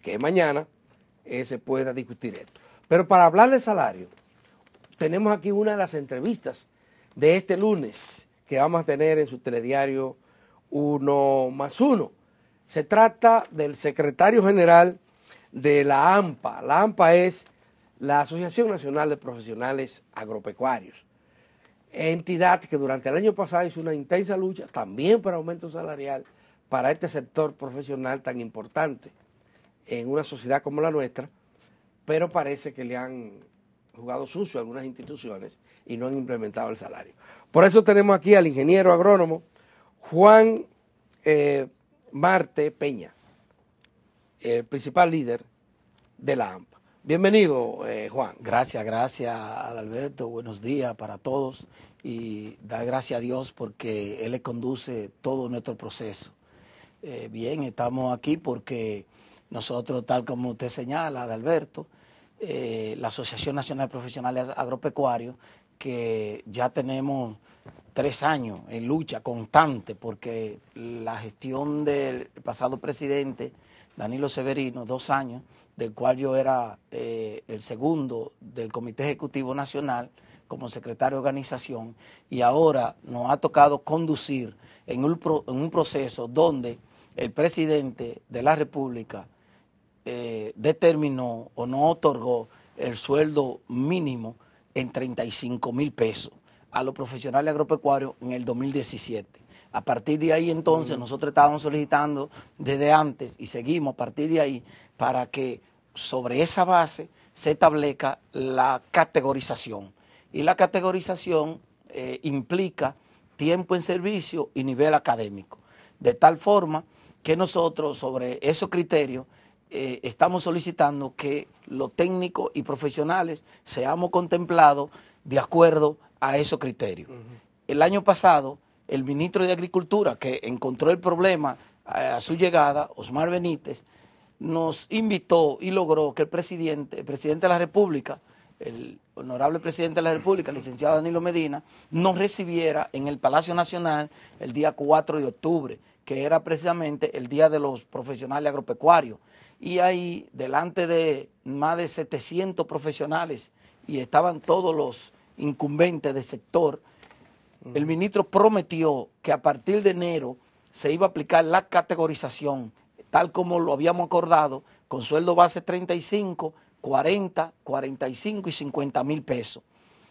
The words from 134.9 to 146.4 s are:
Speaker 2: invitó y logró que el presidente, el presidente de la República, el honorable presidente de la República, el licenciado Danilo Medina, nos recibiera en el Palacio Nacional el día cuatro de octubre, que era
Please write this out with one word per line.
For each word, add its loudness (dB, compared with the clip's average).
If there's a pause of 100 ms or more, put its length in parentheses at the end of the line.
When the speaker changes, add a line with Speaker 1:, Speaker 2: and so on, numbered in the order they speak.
Speaker 2:
invitó 2
y -4
logró 2
que 0
el -2
presidente, -6
el -8
presidente -2
de 6
la 4
República, 0 (400)
el -14 (140)
honorable -2
presidente -4
de 2
la 2
República, 0
el -6
licenciado 0
Danilo 0
Medina, -2 (260)
nos 2
recibiera -2
en -6
el -6
Palacio 2
Nacional -2 (280)
el -10
día 0
cuatro 2
de -2
octubre, -4 (240)
que -6
era 2